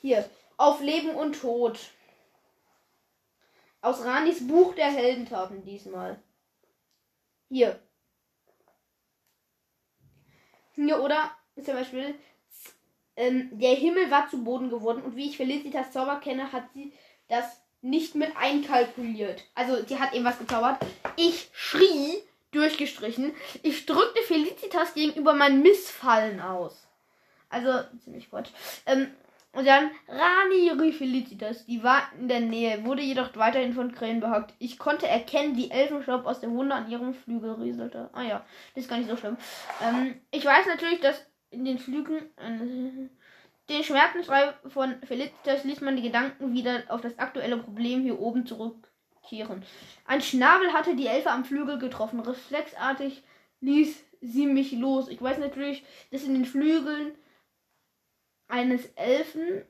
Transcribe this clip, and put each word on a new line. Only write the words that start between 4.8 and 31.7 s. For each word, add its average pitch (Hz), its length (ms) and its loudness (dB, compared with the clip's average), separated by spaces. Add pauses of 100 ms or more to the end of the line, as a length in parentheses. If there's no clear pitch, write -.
Heldentaten 233 720 -2
diesmal. 190 560 -12 (1300)
Hier. 240 300 4 (3000)
Hier, 294 260 2
oder 302 300 2 (320)
zum 285 120 -4
Beispiel, 254 400 -6 (1000)
ähm, 254 340 0 (100)
„Der 254 160 6
Himmel 330 360 4
war 285 180 4
zu 254 140 -6
Boden 247 260 -2
geworden 233 320 -2
und 254 140 -10
wie 277 140 -4
ich - 80 -12
Felicitas 269 540 -4
Zauber 277 280 -2
kenne, 269 320 -6
hat 247 220 -8
sie 285 200 -16 (340)
das 233 180 -2 (360)
nicht 302 340 -2
mit 311 220 -2
einkalkuliert.“ 240 1040 0 (120)
Also, 247 300 0
sie 269 140 -6
hat 262 140 -2
eben 240 120 0
was 240 140 0
gezaubert. 240 380 0 (380)
„Ich 339 380 2
schrie“, 339 680 4 (300)
durchgestrichen, 294 840 -2 (300)
„ich - 220 -2
drückte 453 380 4
Felicitas 339 680 0
gegenüber 302 400 2
mein 285 280 6
Missfallen 233 800 4
aus.“ 180 480 -8 (600)
Also, 247 220 -2 (320)
ziemlich - 260 -18
Quatsch. 214 200 -10 (360)
Ähm, 269 220 2 (460)
und 262 120 -2
dann, 277 240 8 (180)
„Rani“, 359 640 4 (100)
rief 320 200 2
Felicitas, 240 680 -6
die 233 180 -6